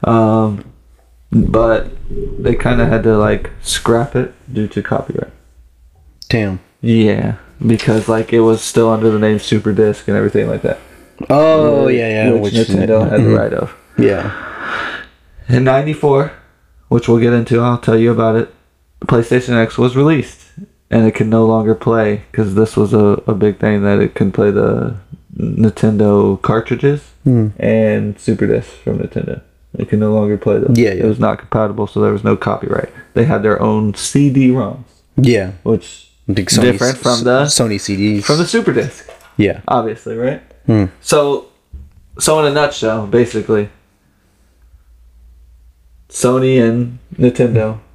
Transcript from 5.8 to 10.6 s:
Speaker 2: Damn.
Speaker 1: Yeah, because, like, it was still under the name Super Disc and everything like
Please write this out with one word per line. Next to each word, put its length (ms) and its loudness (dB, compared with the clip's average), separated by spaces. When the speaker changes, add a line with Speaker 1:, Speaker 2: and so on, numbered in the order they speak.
Speaker 2:
Damn. 300 -2
Speaker 1:
Yeah, 520 2
because, 420 0
like, 240 -2
it 100 4
was 200 2
still 280 0
under 200 2
the 100 0
name 200 2
Super 340 -2
Disc 340 0
and 80 0
everything 320 0
like 140 -4